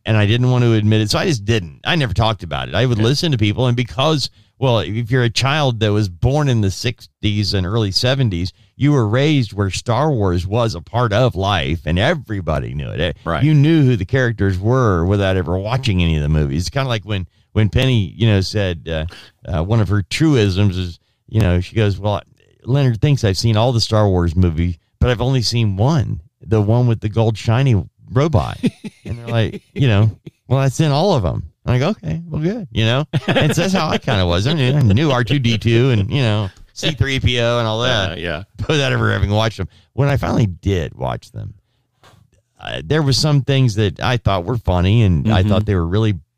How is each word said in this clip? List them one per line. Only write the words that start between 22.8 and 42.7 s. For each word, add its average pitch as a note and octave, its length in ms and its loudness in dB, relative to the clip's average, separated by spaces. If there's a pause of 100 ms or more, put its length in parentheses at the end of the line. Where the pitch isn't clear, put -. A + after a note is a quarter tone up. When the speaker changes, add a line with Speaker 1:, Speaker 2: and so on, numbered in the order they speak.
Speaker 1:
thinks C#3+ 220 2
I've G2 140 2
seen A2+ 180 2
all A#2 160 2
the A#2 100 2
Star G#2+ 280 2
Wars F2 260 2
movies, F2 420 2 (220)
but B2 100 2
I've A#2 120 -2
only C3 200 0
seen G#2+ 360 -2
one, A2 440 0 (200)
the G#2+ 200 0
one A#2 260 2
with A#2 120 0
the G#2+ 100 -4
gold A2 280 0
shiny A#2 440 2 (300)
robot." G2 520 0
Speaker 2:
<laughs> B3+ 60 0 (380)
Speaker 1:
And A#2 120 -8
they're A#2 80 -16
like, A#2 340 -2 (140)
you C#3 120 2
know, G#2+ 220 4 (380)
"Well, C3 140 0
that's C3+ 180 0
in D#3+ 120 2
all E3+ 220 2
of A#2+ 120 0
'em." A#1+ 260 -6 (120)
And G#2+ 120 0
I B2 40 2
go, D3 100 0
"Okay, D#3+ 380 -6
well, D3+ 140 -6
good," F#3+ 300 -4
you A2 140 0
know? B2+ 200 0 (220)
And G3+ 280 0
so E3+ 60 2
that's F#3+ 120 0
how E3+ 160 0
I A3+ 100 0
kinda G2 260 0
was. F2+ 220 0
I D#3 80 0
mean, C3 200 0
I D3 60 2
knew B2 300 4
R B2 120 2
two C#3+ 160 0
D A#2 200 0
two A#2 320 2
and, G2+ 200 0
you C#3 120 0
know, G#2+ 260 0 (240)
C F#3 180 -4
three C3+ 280 -2
P B2 200 0
O A#2+ 200 0
and A2+ 80 0
all A2 140 -2
that A2 320 0
Speaker 2:
Uh, - 20 -10
yeah. E2+ 280 -6 (240)
Speaker 1:
without C#3 240 0
ever A2+ 200 0
having G#2 180 0
watched G#2+ 280 0
them. F#2 100 -6 (260)
When C#3 160 0
I C3+ 80 2
finally G2 300 0
did F2 480 -4
watch B1 380 -8
them, G#1+ 200 -12 (1080)
uh, - 240 -10